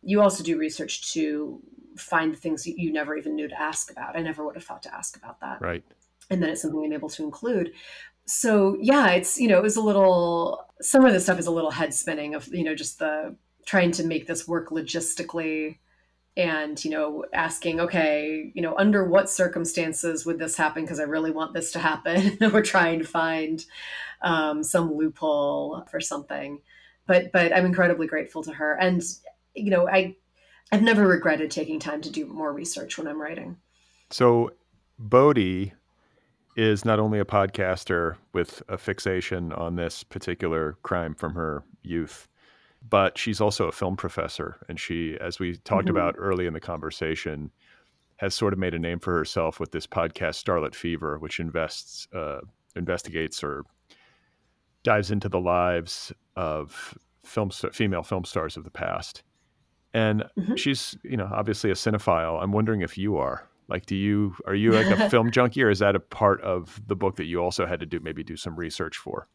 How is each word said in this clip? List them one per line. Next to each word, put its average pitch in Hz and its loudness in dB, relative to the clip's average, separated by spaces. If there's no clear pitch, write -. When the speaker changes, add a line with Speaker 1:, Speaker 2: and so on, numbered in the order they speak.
Speaker 1:
You 202 4
also 196 4
do 311 0
research - -6
to 302 -4
find 160 -2
the - -10
things 160 -6
that 160 -8
you 165 -2
never 151 -4
even 151 -6
knew 151 -6
to 147 -12
ask - -4
about. - -10
I 165 -4
never 156 -6
would 147 -8
have - -16
thought - -14
to - -14
ask - -12
about - -20
that. - -10
Speaker 2:
Right. 87 -6
Speaker 1:
And 180 0
then 160 2
it's 160 -4
something 151 -2
I'm 151 -2
able 151 -6
to 156 -10
include. 175 -2
So, 202 4
yeah, 254 6
it's, 180 2
you 240 4
know, 190 8
it 185 6
was 214 2
a 226 0
little, 180 4
some 262 8
of 226 8
the 180 6
stuff 175 2
is 170 -2
a 170 0
little 160 0
head 151 -2
spinning 151 -4
of, 147 -10
you 139 -2
know, 156 -2
just - -10
the 156 -4
trying 180 4
to 170 -2
make 160 -4
this - -6
work 170 -4
logistically 160 -4
and, 156 -2
you 156 -4
know, 151 -2
asking, 165 -2
okay, 156 0
you 180 -6
know, 165 -2
under 202 6
what 185 4
circumstances 170 -2
would 170 -4
this 180 -4
happen? 156 -2
'Cause 139 -6
I 151 -2
really 160 -2
want 156 -6
this 170 -6
to 175 -4
happen. 170 2
<laughs> 220 4
We're 214 6
trying 170 4
to 160 -4
find, 160 -2
um, 156 0
some 165 0
loophole 147 -2
for 160 -8
something. 143 -8
But, 180 4
but 170 4
I'm 180 4
incredibly 175 2
grateful 156 -6
to 156 -10
her. 151 -2
And, 180 2
you 208 -2
know, 180 4
I, 190 2
I've 208 6
never 214 6
regretted 156 2
taking 156 -4
time 151 -6
to 151 -10
do 151 -6
more 156 -6
research - -8
when 160 -6
I'm 151 -6
writing. 165 -10
Speaker 2:
So 120 6
Bodhi 104 6
is 110 4
not 110 4
only 107 2
a 98 2
podcaster 92 0
with - -2
a 95 -6
fixation 92 -4
on 85 -4
this 85 -6
particular 80 -4
crime 85 -4
from 80 -6
her 78 -6
youth, 82 -8
but 98 4
she's 110 -2
also 104 2
a 78 -2
film 95 -4
professor. - -8
And 82 -10
she, 82 -6
as 87 -8
we 87 -4
talked 98 0
Speaker 1:
Mm-hmm. - 2
Speaker 2:
about 85 0
early 90 0
in 82 -2
the 80 -6
conversation, 78 -6
has 98 -4
sort 101 0
of 95 -2
made 90 -2
a 85 -4
name 85 -4
for 90 -2
herself 80 -2
with 80 -6
this - -8
podcast, 82 -4
Starlet 82 -2
Fever, 78 -6
which 78 -10
invests, - -6
uh, 76 -8
investigates 82 -4
or 73 -6
dives 107 2
into 104 -2
the 92 0
lives 87 0
of 78 -6
film 104 -4
st-, - -8
female 95 0
film 92 -4
stars 80 -6
of 80 -14
the 85 -16
past. - -8
And 208 2
Speaker 1:
Mm-hmm. 202 -2
Speaker 2:
she's, - -2
you 127 -6
know, 98 -4
obviously 104 0
a 92 2
cinephile. 82 0
I'm 98 -2
wondering 107 2
if - -6
you 95 0
are. 65 -2
Like, 90 -6
do - -4
you, 101 0
are 95 0
you, 104 4
like, 110 6
a 101 4
Speaker 1:
<laughs> - 2
Speaker 2:
film 117 4
junkie, 123 4
or 110 6
is 98 4
that 101 4
a 92 2
part - 2
of 90 -4
the 101 0
book 95 -2
that 80 -4
you 85 -2
also 90 0
had 85 -4
to 82 -8
do, 82 -6
maybe 78 -8
do 78 -12
some 85 -10
research 80 -8
for? - -10